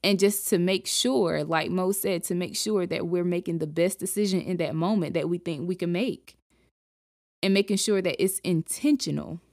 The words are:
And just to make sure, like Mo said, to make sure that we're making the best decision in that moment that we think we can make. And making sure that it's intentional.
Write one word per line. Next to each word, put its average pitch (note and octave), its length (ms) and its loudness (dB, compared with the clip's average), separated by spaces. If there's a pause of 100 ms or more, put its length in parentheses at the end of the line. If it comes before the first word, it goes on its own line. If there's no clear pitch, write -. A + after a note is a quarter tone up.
And G3 160 4
just G3+ 300 2
to F#3+ 100 4
make F#3 280 2
sure, F3 580 2
like D#3+ 260 0
Mo F#3 220 0
said, F#3 320 -2
to F#3 100 -2
make F3+ 220 -4
sure G3+ 300 0
that - 220 -4
we're F3 160 0
making F3 340 -2
the D#3 80 -2
best E3 320 0
decision F#3+ 420 0
in F#3 180 -4
that D#3+ 160 -2
moment E3+ 400 0
that D#3 140 0
we F3 100 -2
think E3+ 300 -6
we F#3 60 -2
can F3 180 -2
make. - 440 -4 (1040)
And G3 120 4
making G3+ 220 2
sure G3 260 0
that F3+ 200 -2
it's F#3 180 0
intentional. E3 1000 -2 (120)